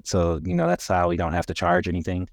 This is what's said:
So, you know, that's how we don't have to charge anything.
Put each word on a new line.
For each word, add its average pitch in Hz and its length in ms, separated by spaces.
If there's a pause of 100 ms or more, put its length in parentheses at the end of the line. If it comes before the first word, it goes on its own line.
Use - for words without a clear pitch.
So, 170 400
you 180 100
know, 85 140
that's - 180
how 87 220
we 87 80
don't 85 160
have 85 140
to - 80
charge 87 340
anything. 90 440